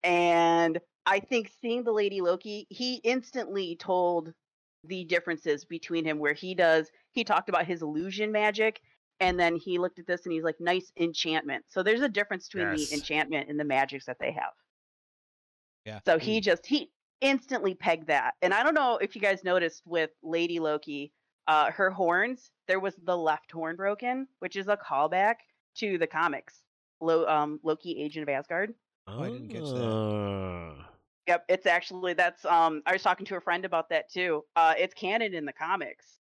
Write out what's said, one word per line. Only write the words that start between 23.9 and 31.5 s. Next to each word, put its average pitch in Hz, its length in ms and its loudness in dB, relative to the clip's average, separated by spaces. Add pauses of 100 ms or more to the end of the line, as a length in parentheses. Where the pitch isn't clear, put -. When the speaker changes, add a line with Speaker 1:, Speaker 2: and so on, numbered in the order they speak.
Speaker 1:
which 185 160 -8
is 196 120 -6
a 208 80 2
callback 180 600 2 (400)
to 202 220 -2
the 165 80 0
comics, 156 560 -4 (380)
Lo-, 165 260 4
um, 151 360 2
Loki, 156 400 -4
Agent 151 220 -6
of 143 40 -6
Asgard. 170 460 -2 (320)
Speaker 3:
Oh, 110 160 -10
I - 80 -6
didn't 123 180 -12
catch - 140 -10
that. 127 200 -4
Speaker 2:
Ah. 98 1080 -4 (380)
Speaker 1:
Yep, 175 200 2
it's 185 180 2